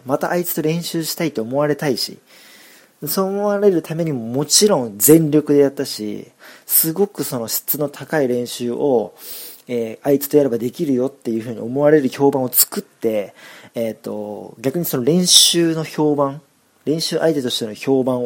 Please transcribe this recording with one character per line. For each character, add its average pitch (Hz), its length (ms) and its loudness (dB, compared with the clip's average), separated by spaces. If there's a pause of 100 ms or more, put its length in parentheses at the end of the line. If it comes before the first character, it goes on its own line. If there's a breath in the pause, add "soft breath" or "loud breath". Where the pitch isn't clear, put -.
ま 131 140 -2
た 170 120 -2
あ 175 60 0
い 180 80 -2
つ - 80 -6
と 170 80 -4
練 160 220 -2
習 165 200 -6
し - 120 -8
た 170 100 -4
い 151 80 -4
と 120 80 -6
思 120 180 -4
わ 147 80 2
れ 147 80 0
た 147 140 -4
い 113 80 0
し、 - 200 -8 (880 soft breath)
そ 190 180 -2
う - 20 0
思 202 200 -2
わ 202 140 0
れ 208 120 6
る 165 100 2
た - 120 -8
め 165 120 -2
に 160 80 -2
も 127 80 -4
も 120 240 -2
ち - 240 4
ろ 147 160 2
ん 104 120 -10
全 156 340 6
力 147 200 2
で 143 80 6
や 139 80 6
っ 139 40 0
た 139 120 -6
し、 104 480 -8 (340 loud breath)
す - 280 0
ご 196 140 0
く 151 180 -6
そ 135 160 -6
の 113 80 -8
質 - 280 -6
の 143 120 -2
高 147 320 -4
い 131 80 2
練 123 180 -2
習 120 240 -6
を、 123 440 0 (520 loud breath)
え 113 340 -6
ー、 - 60 -6
あ 143 40 4
い 139 80 4
つ - 100 -8
と 151 80 4
や 143 60 6
れ 139 60 2
ば 117 80 -2
で 120 140 -4
き 170 140 -6
る 139 80 0
よ 127 140 0
っ 135 40 -6
て - 180 -12
い 113 100 -2
う - 20 -12
ふ 117 80 -12
う 123 40 -10
に 107 60 -14
思 120 220 -4
わ 147 100 6
れ 156 80 8
る 135 80 0
評 139 240 2
判 135 100 -2
を 127 60 -2
作 - 320 -2
っ - 40 -12
て、 107 520 -4 (380 loud breath)
え 117 160 -4
ー 110 60 -8
と、 104 640 -10
逆 135 180 -2
に 165 60 -4
そ - 100 -4
の 127 80 -2
練 170 240 2
習 170 480 4
の 160 80 -4
評 151 320 0
判、 143 260 -2 (440)
練 156 160 -2
習 - 160 -4
相 160 160 2
手 147 80 -2
と 123 80 -2
し - 80 -4
て 120 80 -4
の 107 80 -8
評 135 300 0
判 127 220 -2